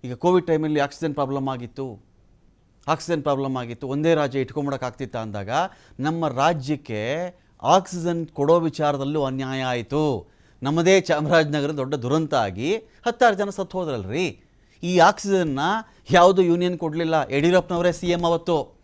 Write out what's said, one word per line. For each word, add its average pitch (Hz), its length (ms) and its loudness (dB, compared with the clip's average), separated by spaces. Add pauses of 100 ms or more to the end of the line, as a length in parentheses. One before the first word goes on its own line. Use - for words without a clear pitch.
ಈಗ 123 100 -8
ಕೋವಿಡ್ 180 320 2
ಟೈಮಲ್ಲಿ 156 340 0
ಆಕ್ಸಿಜನ್ 143 340 -4
ಪ್ರಾಬ್ಲಮ್ 135 340 -2
ಆಗಿತ್ತು, 123 560 -10 (840)
ಆಕ್ಸಿಜನ್ 156 340 -2
ಪ್ರಾಬ್ಲಮ್ 139 340 -2
ಆಗಿತ್ತು, 120 320 -8
ಒಂದೇ 156 260 2
ರಾಜ್ಯ 139 260 0
ಇಟ್ಕೊಂಬಿಡಕ್ಕಾಗ್ತಿತ್ತ 131 760 -6
ಅಂದಾಗ 104 340 -8 (500)
ನಮ್ಮ 160 280 -2
ರಾಜ್ಯಕ್ಕೆ 143 1040 -2 (280)
ಆಕ್ಸಿಜನ್ 170 640 0
ಕೊಡೋ 156 340 2
ವಿಚಾರದಲ್ಲೂ 147 640 -2
ಅನ್ಯಾಯ 131 400 -4
ಆಯ್ತು. 127 720 -2 (300)
ನಮ್ಮದೇ 170 380 4
ಚಾಮರಾಜನಗರ 151 680 2
ದೊಡ್ಡ 139 240 -4
ದುರಂತ 143 400 0
ಆಗಿ 117 420 -2
ಹತ್ತಾರು 233 580 0
ಜನ 202 160 -2
ಸತ್ತು 190 280 -8
ಹೋದ್ರಲ್ರಿ. 139 640 -4 (420)
ಈ 180 160 0
ಆಕ್ಸಿಜನ್ನ 180 600 4 (500)
ಯಾವುದು 185 320 6
ಯೂನಿಯನ್ 175 360 2
ಕೊಡ್ಲಿಲ್ಲ. 160 360 -2 (160)
ಯಡಿಯೂರಪ್ಪನವರೇ 175 600 2
ಸಿ 175 140 -6
ಎಂ 175 180 0
ಅವತ್ತು 165 600 0